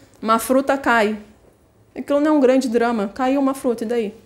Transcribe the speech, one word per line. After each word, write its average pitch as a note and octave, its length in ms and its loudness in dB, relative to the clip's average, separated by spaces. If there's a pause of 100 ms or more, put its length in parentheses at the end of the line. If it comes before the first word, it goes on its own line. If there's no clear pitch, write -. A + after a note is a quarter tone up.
(220)
uma A3 160 2
fruta C4+ 400 0
cai. G#3+ 400 0 (800)
Aquilo C#4+ 220 -2
não D#4 140 2
é D4+ 40 4
um - 40 4
grande C4 260 4
drama. A#3 400 -2
Caiu C4 320 -2
uma C4+ 140 0
fruta, A#3 320 -4
e - 20 -8
daí? A3+ 260 -4 (120)